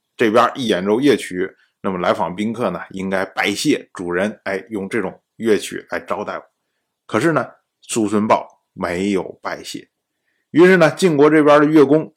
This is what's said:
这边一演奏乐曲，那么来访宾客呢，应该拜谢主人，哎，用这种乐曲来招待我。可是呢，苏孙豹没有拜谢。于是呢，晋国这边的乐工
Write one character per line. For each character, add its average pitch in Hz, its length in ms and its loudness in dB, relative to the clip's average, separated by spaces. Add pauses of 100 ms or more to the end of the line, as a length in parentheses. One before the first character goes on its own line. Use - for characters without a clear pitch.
(160)
这 113 140 2
边 117 240 4
一 131 120 -6
演 92 180 0
奏 107 140 0
乐 135 180 2
曲， 92 320 -6 (340)
那 101 80 -4
么 90 80 -6
来 95 160 0
访 87 200 -6
宾 107 180 -6
客 110 180 -4
呢， 87 100 -8 (100)
应 95 200 -8
该 95 140 -2
拜 95 280 -4
谢 - 400 -4
主 87 180 -8
人， 98 340 -4
哎， 98 260 -8
用 98 180 -8
这 113 120 -6
种 92 220 -10 (140)
乐 107 220 0
曲 - 320 -14
来 85 100 -6
招 95 240 -8
待 82 140 -10
我。 - 60 -20 (600)
可 110 140 -2
是 160 120 0
呢， 139 140 -2 (360)
苏 107 260 -4
孙 104 180 -2
豹 113 220 0 (240)
没 90 380 -4
有 92 320 -6
拜 92 200 -10
谢。 - 280 -16 (600)
于 165 140 4
是 185 140 6
呢， 156 140 6
晋 165 240 0
国 147 120 6
这 156 140 4
边 147 180 6
的 147 60 4
乐 151 180 6
工 151 320 0